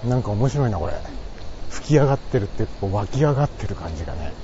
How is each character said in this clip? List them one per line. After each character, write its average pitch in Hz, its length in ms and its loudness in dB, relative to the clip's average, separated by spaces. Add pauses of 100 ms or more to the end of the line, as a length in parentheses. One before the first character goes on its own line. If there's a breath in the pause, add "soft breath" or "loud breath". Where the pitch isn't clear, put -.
な 123 100 2
ん 123 60 2
か 104 80 -2
面 107 180 2
白 135 200 2
い - 20 2
な、 92 80 0
こ 85 80 -2
れ。 82 80 -2 (760)
吹 - 180 -6
き 147 60 6
上 139 120 8
が 135 80 4
っ 139 40 0
て - 200 0
る 104 60 2
っ - 40 -4
て - 140 -2
い - 20 4
う - 40 -4
か、 - 140 -8
こ 101 60 0
う 98 60 0
湧 104 120 0
き - 120 -2
上 147 160 4
が 139 100 4
っ - 40 0
て - 180 -6
る - 80 -2
感 - 220 -6
じ - 80 -6
が - 100 -6
ね。 - 180 -4 (120)